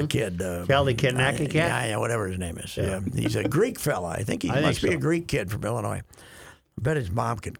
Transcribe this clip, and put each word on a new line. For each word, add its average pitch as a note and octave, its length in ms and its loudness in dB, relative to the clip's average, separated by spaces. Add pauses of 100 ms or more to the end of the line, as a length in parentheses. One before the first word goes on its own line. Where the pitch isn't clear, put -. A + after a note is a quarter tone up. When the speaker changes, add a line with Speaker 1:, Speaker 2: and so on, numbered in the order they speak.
Speaker 1:
Mm-hmm. D3+ 60 2
Speaker 2:
kid, F#2 340 0
uh, F2 260 -2
Speaker 1:
Kelly C#3 280 4
Kanakikat? C3 580 2
Speaker 2:
yeah, D#3 340 2
yeah, G#2+ 100 0
whatever A2+ 300 0
his F#2 100 -2
name F2 200 -4
is. - 180 -12
Speaker 1:
Yeah. F#2+ 240 0 (140)
Speaker 2:
Yeah. A#2 80 0
He's A2 160 0
a G#2 100 0
Greek G#3+ 320 2
fella. - 300 -2
I - 140 -2
think - 200 -2
he - 60 0
Speaker 1:
<laughs> - 20 0
I C3+ 100 2
Speaker 2:
must - 200 2
Speaker 1:
think - 100 2
Speaker 2:
be F3 40 2
a D3 40 -2
Speaker 1:
so. - 20 -2
Speaker 2:
Greek E3 260 0
kid G#2+ 220 -2
from G2+ 140 -4
Illinois. G#2 380 -2
I - 800 -18
bet D3+ 160 2
his A2 120 -2
mom A#2 300 0
can - 200 -10